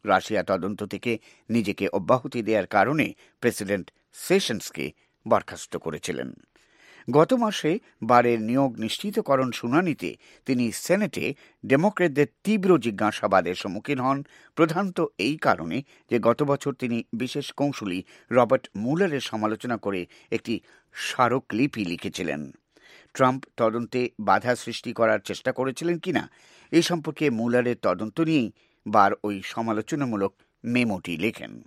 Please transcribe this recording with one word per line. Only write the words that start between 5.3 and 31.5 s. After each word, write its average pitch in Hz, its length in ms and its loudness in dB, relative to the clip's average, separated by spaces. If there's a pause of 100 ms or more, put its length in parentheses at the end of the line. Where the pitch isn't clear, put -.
করেছিলেন। 69 520 -6 (800)
গত 156 220 6
মাসে 214 460 0 (240)
বারের 120 380 6
নিয়োগ 120 380 0
নিশ্চিতকরণ 131 720 -2
শুনানিতে 131 640 -2 (300)
তিনি 123 260 0
সেনেটে 160 640 0 (320)
ডেমোক্র্যাটদের 143 600 2 (160)
তীব্র 190 340 4
জিজ্ঞাসাবাদের 98 760 2
সম্মুখীন 107 440 -6
হন, 135 240 -2 (320)
প্রধানত 175 460 0 (160)
এই 143 200 -2
কারণে 92 460 -2 (280)
যে 120 80 2
গত 117 240 2
বছর 143 300 -2
তিনি 120 300 -4 (100)
বিশেষ 127 380 -6
কৌঁসুলি 104 520 -4 (280)
রবার্ট 123 440 2
মুলারের 143 440 0
সমালোচনা 110 580 -4
করে 98 280 -4 (260)
একটি 113 280 -4 (340)
স্মারকলিপি 120 920 0
লিখেছিলেন। 82 640 -6 (640)
ট্রাম্প 131 320 2 (120)
তদন্তে 120 520 0 (100)
বাধা 107 360 2
সৃষ্টি - 380 -10
করার 110 260 2
চেষ্টা 104 320 -6
করেছিলেন 135 460 -4
কিনা 139 320 -4 (420)
এ 165 100 6
সম্পর্কে 156 480 -2
মুলারের 120 520 2
তদন্ত 107 400 -2
নিয়েই 151 300 0 (360)
বার 104 240 6 (120)
ওই 101 220 -4
সমালোচনামূলক 113 880 -2 (300)
মেমোটি 113 540 -2
লেখেন। 78 500 -6